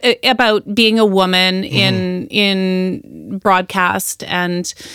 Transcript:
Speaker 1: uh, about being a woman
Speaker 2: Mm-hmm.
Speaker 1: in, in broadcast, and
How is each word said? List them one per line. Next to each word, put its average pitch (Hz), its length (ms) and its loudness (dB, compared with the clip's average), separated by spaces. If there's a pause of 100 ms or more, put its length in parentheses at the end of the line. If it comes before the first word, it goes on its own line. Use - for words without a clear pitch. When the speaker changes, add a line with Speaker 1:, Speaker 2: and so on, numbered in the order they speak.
Speaker 1:
uh, 247 100 2 (100)
about 226 500 0
being 220 260 4
a 220 60 4
woman 185 580 2
Speaker 2:
Mm-hmm. - 120 -6
Speaker 1:
in, 185 520 0
in 185 1120 -2
broadcast, 185 840 0
and 180 500 -4 (220)